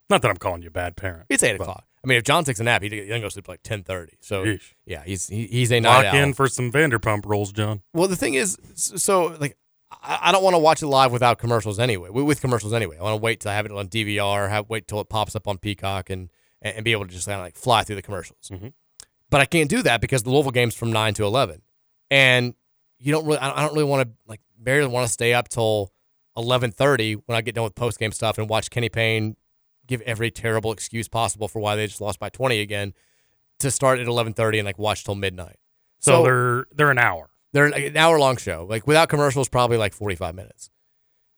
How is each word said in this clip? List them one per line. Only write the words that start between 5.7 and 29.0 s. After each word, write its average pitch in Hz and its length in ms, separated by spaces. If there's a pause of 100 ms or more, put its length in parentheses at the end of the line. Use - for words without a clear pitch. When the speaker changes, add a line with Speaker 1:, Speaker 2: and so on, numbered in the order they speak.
Speaker 2:
a 120 100
night 123 260
Speaker 1:
Lock 95 80
in 143 140
Speaker 2:
owl. 139 40
Speaker 1:
for 131 160
some 123 240
Vanderpump 117 540
Rules, 104 260
John. 104 300 (100)
Speaker 2:
Well, 175 160
the 185 80
thing 233 180
is, 226 220 (160)
s-, - 300
so, 175 360
like, 143 200 (320)
I, - 320
I 170 100
don't 190 100
wanna 185 160
watch 160 240
it 156 40
live 135 260
without 120 260
commercials 110 400
anyway, 104 300
wi-, 123 180
with 147 140
commercials 110 320
anyway. 92 260
I 85 40
wanna 107 160
wait 113 220
till 107 100
I 101 40
have 104 120
it 104 60
on 101 160
D 110 160
V 104 140
R, 101 300
have, 107 220
wait 110 180
till 107 120
it 98 100
pops 107 260
up 104 100
on 101 120
Peacock 98 500
and, 92 220 (320)
and, 104 140
and 110 100
be 117 60
able 101 140
to 90 60
just 90 140
kinda, 101 160
like, 90 140
fly 113 280
through 104 120
the 98 60
commercials. - 480
Speaker 1:
Mm-hmm. 101 180 (600)
Speaker 2:
But 143 140
I - 20
can't 156 240
do 233 140
that 120 180
because 123 220
the 127 80
Louisville 135 220
game's 120 220
from 117 180
nine 110 220
to 107 100
eleven. 104 360 (500)
And 127 440 (440)
you 131 140
don't 156 140
really, 151 120
I, 135 200
I - 20
don't 151 140
really 151 100
wanna, 139 240 (180)
like, 107 140 (180)
barely 131 300
wanna 123 200
stay 117 260
up 120 140
till 107 440 (420)
eleven 120 360
thirty 120 420
when 110 240
I 113 60
get 110 120
done 117 100
with 107 100
post-game 113 380
stuff 110 260
and 110 100
watch 107 220
Kenny 120 180
Payne 110 480 (500)